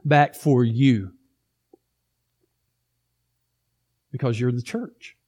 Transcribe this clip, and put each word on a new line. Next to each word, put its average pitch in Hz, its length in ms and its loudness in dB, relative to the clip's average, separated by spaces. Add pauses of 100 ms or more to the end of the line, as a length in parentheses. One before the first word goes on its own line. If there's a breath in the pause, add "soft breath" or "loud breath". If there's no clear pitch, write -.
back 147 320 2
for 131 260 2
you 117 500 0 (3000)
because 123 260 -4
you're 123 140 -2
the 123 100 -6
church. - 540 -12 (120)